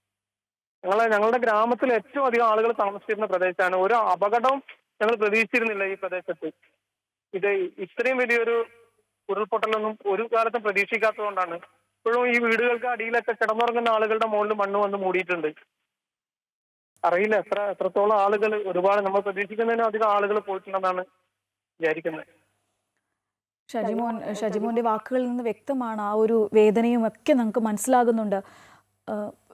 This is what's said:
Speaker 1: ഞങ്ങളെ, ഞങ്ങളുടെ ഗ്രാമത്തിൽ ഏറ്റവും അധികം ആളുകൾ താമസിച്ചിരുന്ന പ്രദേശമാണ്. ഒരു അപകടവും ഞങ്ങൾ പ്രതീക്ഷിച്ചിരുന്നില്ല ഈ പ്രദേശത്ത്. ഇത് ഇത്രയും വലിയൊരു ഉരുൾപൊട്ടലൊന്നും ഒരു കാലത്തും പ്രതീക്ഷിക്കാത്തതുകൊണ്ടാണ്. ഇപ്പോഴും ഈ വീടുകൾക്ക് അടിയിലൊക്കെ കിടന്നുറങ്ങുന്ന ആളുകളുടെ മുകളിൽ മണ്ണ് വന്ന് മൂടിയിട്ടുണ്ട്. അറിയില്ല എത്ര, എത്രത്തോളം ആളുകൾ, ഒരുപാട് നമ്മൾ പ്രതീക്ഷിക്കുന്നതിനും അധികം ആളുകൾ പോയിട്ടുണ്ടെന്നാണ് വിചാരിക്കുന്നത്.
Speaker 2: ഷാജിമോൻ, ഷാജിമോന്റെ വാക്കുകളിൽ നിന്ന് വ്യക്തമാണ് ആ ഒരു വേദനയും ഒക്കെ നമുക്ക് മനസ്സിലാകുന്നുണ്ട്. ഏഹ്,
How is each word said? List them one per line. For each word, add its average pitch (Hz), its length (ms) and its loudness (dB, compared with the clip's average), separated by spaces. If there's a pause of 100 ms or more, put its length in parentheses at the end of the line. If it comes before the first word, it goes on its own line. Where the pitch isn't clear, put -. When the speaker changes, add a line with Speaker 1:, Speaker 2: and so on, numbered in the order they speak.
(840)
Speaker 1:
ഞങ്ങളെ, 214 240 2
ഞങ്ങളുടെ 220 300 2
ഗ്രാമത്തിൽ 233 540 2
ഏറ്റവും 262 340 -2
അധികം 233 200 2
ആളുകൾ 220 260 2
താമസിച്ചിരുന്ന 208 540 -2
പ്രദേശമാണ്. 185 500 0
ഒരു 190 180 2
അപകടവും 220 680 2 (380)
ഞങ്ങൾ 226 160 0
പ്രതീക്ഷിച്ചിരുന്നില്ല 214 680 0
ഈ 196 100 -4
പ്രദേശത്ത്. 180 580 -8 (840)
ഇത് 196 160 0 (360)
ഇത്രയും 247 320 -2
വലിയൊരു 233 480 0 (600)
ഉരുൾപൊട്ടലൊന്നും 214 760 -2
ഒരു 202 280 -2
കാലത്തും 226 280 0
പ്രതീക്ഷിക്കാത്തതുകൊണ്ടാണ്. 202 920 -2
ഇപ്പോഴും - 760 -4
ഈ 240 100 2
വീടുകൾക്ക് 233 480 0
അടിയിലൊക്കെ 233 460 -2
കിടന്നുറങ്ങുന്ന 233 560 0
ആളുകളുടെ 220 380 0
മുകളിൽ 208 260 0
മണ്ണ് 202 260 -2
വന്ന് 202 200 -2
മൂടിയിട്ടുണ്ട്. 180 560 -4 (1500)
അറിയില്ല 196 320 2
എത്ര, 196 240 -2
എത്രത്തോളം 202 600 0
ആളുകൾ, 208 340 2 (160)
ഒരുപാട് 196 300 2
നമ്മൾ 196 200 0
പ്രതീക്ഷിക്കുന്നതിനും 214 680 -2
അധികം 214 220 0
ആളുകൾ 202 300 2
പോയിട്ടുണ്ടെന്നാണ് 190 680 -4 (760)
വിചാരിക്കുന്നത്. 160 460 -4 (1500)
Speaker 2:
ഷാജിമോൻ, 226 640 -4
ഷാജിമോന്റെ 220 480 -2
വാക്കുകളിൽ 233 460 -2
നിന്ന് 247 140 -4
വ്യക്തമാണ് 226 600 -4
ആ 208 100 -2
ഒരു 220 400 2
വേദനയും 226 540 4
ഒക്കെ - 260 0
നമുക്ക് 226 280 2
മനസ്സിലാകുന്നുണ്ട്. 226 760 2 (720)
ഏഹ്, 208 220 -6 (220)